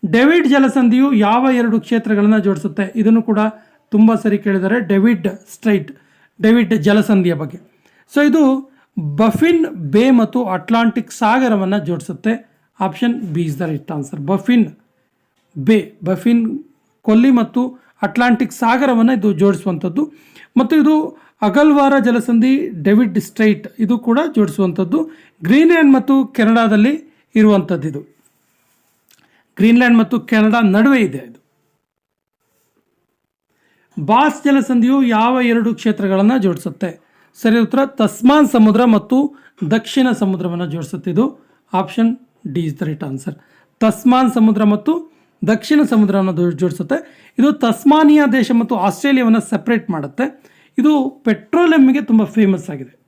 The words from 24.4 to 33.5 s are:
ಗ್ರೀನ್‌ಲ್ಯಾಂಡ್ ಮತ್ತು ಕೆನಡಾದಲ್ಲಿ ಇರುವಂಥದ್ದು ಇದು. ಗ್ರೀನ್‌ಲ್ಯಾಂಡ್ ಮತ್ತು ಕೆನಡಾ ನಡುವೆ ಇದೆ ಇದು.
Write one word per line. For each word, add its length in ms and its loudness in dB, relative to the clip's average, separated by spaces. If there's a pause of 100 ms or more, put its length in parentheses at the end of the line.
ಗ್ರೀನ್‌ಲ್ಯಾಂಡ್ 500 4
ಮತ್ತು 340 2
ಕೆನಡಾದಲ್ಲಿ 880 0 (200)
ಇರುವಂಥದ್ದು 520 2
ಇದು. 120 -8 (1600)
ಗ್ರೀನ್‌ಲ್ಯಾಂಡ್ 400 4
ಮತ್ತು 220 0
ಕೆನಡಾ 420 0
ನಡುವೆ 380 2
ಇದೆ 180 -2
ಇದು. 260 -18 (2500)